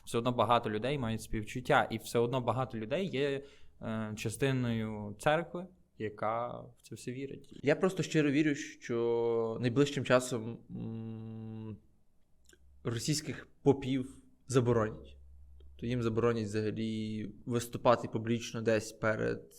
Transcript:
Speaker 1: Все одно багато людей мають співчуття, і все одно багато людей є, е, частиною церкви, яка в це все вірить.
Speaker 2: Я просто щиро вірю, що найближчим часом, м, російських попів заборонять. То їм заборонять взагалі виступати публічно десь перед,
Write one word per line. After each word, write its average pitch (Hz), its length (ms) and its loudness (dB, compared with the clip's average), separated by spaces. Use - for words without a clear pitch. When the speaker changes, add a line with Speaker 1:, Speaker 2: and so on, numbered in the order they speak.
Speaker 1:
Все - 120 -2
одно 123 140 0
багато 117 380 4
людей 117 300 -2
мають 110 220 -2
співчуття, 117 680 2
і 113 60 -2
все - 220 -2
одно 120 220 2
багато 127 360 -2
людей 139 300 -2
є, 139 360 -2
е, 110 360 -4
частиною 110 1000 0
церкви, 165 480 0
яка 110 500 -2
в 120 340 -12
це - 140 -16
все 123 160 -10
вірить. - 520 -10
Speaker 2:
Я 147 120 6
просто 180 280 2
щиро 151 280 4
вірю, 147 240 4
що 117 1040 0
найближчим 127 440 2
часом, 120 520 2
м, 110 1040 -10
російських 127 640 -2
попів 135 560 2
заборонять. 117 680 2
То 117 60 -8
їм 123 180 -2
заборонять 113 420 2
взагалі 107 840 -2
виступати 120 600 2
публічно 113 540 -2
десь 110 300 2
перед, 113 520 0